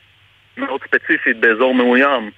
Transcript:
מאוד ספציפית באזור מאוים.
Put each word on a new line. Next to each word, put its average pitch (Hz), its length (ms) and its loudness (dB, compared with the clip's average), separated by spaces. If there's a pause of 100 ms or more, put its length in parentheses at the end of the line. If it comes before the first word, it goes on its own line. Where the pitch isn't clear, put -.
(560)
מאוד 269 300 -8
ספציפית - 540 -2
באזור 120 340 2
מאוים. 123 640 2